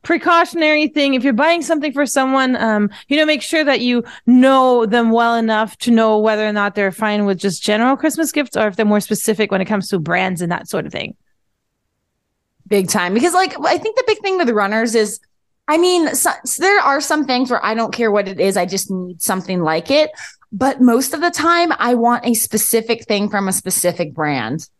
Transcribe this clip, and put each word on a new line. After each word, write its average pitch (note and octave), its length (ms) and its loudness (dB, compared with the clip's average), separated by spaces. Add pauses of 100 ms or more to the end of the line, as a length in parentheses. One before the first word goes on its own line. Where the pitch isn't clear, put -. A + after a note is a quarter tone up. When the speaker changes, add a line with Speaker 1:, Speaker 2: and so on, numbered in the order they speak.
Speaker 1:
precautionary E4 840 0
thing, C#4 240 0
if B3 100 0
you're C#4 80 2
buying D#4+ 300 2
something D4 320 -2
for C#4+ 120 0
someone, C4 520 0
um, G#3 320 0 (180)
you C#4+ 80 0
know, D#4 100 2
make D4+ 160 0
sure D#4 220 -2
that C4+ 160 2
you A#3+ 240 0 (240)
know B3+ 580 6
them A3+ 260 2
well A#3 240 2
enough A3 440 0
to A#3+ 120 0
know A3 280 4
whether G#3+ 260 2
or G#3+ 60 -2
not G#3 240 -2
they're G3 160 0
fine G#3 340 -2
with F#3+ 140 0
just F#3+ 240 -4
general A3+ 320 2
Christmas D4+ 380 -2
gifts C#4+ 240 -4
or G#3+ 100 2
if F#3 80 -4
they're A3 100 0
more G#3 140 4
specific G#3 520 -2
when F#3+ 100 0
it F#3 40 -2
comes G3+ 220 -4
to F#3+ 120 -2
brands F3 420 -2
and F3 100 -4
that - 160 -6
sort F3+ 180 -6
of - 60 -12
thing. - 240 -10 (1500)
Speaker 2:
Big G3 220 0
time. F3+ 240 -2
Because, D4+ 200 2
like, F#4 240 0
I D#4 200 0
think A4 180 -6
the B4+ 100 0
big G#4+ 140 0
thing F#4+ 180 -2
with D4+ 120 0
runners G#3+ 460 0
is, G#3+ 260 0 (480)
I D#4 80 2
mean, F4 360 2
so, - 180 -2 (120)
so - 180 -6
there G4 200 2
are C#4 180 2
some D4+ 260 -2
things B3+ 240 -2
where A3+ 160 -2
I G#3+ 80 0
don't A3 200 -4
care A3+ 180 0
what G3+ 160 0
it F#3+ 140 -6
is. G3 160 2
I F3+ 80 0
just F#3+ 260 -6
need F3+ 300 -8
something F#3 420 -2
like D#3+ 260 -2
it. D4+ 220 2 (400)
But C4 300 0
most B3+ 320 4
of D4+ 80 -6
the F4 100 0
time, E4+ 480 0
I B3 160 2
want A#3 300 0
a A#3+ 80 2
specific A3+ 720 -2
thing G3+ 240 -2
from G3 180 -2
a F#3+ 60 -2
specific F3 600 -4
brand. D3 540 -4 (120)